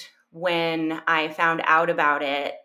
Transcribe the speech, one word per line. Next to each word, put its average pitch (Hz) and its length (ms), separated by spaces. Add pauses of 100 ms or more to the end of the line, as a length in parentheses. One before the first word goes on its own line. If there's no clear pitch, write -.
(320)
when 165 720
I 160 220
found 165 360
out 165 240
about 147 340
it, 143 420